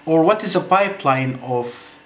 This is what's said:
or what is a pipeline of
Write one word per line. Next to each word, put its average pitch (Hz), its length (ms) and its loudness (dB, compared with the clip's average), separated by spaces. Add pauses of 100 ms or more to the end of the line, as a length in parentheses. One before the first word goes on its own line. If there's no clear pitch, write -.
or 160 180 4
what 220 200 2
is 185 120 -2
a - 60 0
pipeline 143 800 0
of 120 540 -8 (100)